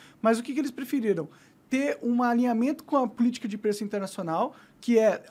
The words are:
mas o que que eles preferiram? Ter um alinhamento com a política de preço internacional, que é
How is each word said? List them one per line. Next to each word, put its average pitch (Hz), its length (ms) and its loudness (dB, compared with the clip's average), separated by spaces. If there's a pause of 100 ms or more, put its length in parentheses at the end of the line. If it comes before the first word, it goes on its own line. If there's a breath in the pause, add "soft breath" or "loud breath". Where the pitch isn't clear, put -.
(220 soft breath)
mas 226 160 4
o 240 60 -6
que 277 100 -8
que 254 60 -4
eles 285 120 -2
preferiram? 220 580 -2 (400 soft breath)
Ter 285 320 0
um 240 220 0
alinhamento 240 600 0
com - 140 -2
a 254 100 2
política 240 400 -2
de 208 100 -8
preço 208 260 -2
internacional, 196 720 -4 (260 soft breath)
que 233 160 4
é 220 340 4